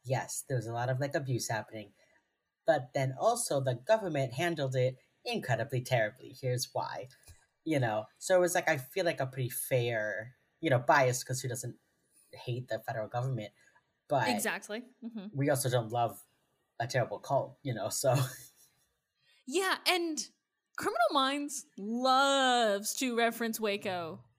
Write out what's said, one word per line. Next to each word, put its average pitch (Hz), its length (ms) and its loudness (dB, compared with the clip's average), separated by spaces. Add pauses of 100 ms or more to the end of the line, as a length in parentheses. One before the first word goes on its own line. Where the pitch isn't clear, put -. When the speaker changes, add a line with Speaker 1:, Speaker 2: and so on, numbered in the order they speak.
Speaker 1:
Yes, 123 420 -4
there 131 120 -2
was 107 80 -4
a 117 80 -6
lot 123 160 -2
of, 127 100 -2
like, 147 140 -4
abuse 131 340 -2
happening. 107 440 -6 (720)
But 139 260 2
then 131 260 0
also 202 420 2
the 127 140 0
government 156 600 0
handled 151 420 0
it 127 220 2 (260)
incredibly 127 560 -2
terribly. 120 580 -2
Here's 127 360 -2
why." 101 340 -6 (560)
You 151 160 2
know? 110 240 0 (140)
So - 180 4
it 180 40 8
was, 175 140 4
like, 175 140 2
I 160 80 4
feel 175 300 -4
like 151 120 0
a 131 80 0
pretty 127 240 -4
fair, 117 880 -2 (240)
you 160 100 -2
know, 123 80 6
biased 131 480 4
'cause 127 140 -4
who 127 80 -6
doesn't 117 280 -8 (560)
hate 123 360 -6
the 110 120 -4
federal 110 280 -6
government? 120 440 -4 (560)
But 147 200 4
Speaker 2:
Exactly. 208 560 -2 (180)
Mm-hmm. 220 320 -12
Speaker 1:
we 139 160 0
also 131 200 0
don't 113 200 0
love 117 320 -2 (560)
a 123 80 -2
terrible 113 320 -2
cult, - 440 -2
you 127 120 -4
know, 107 140 -4
so. 127 260 2
<laughs> 131 120 4 (1200)
Speaker 2:
Yeah, 349 300 0 (100)
and 339 320 2 (580)
Criminal 571 360 2
Minds 285 540 0 (120)
loves 247 1160 4
to 247 200 0
reference 226 440 0
Waco. 190 600 -2 (180)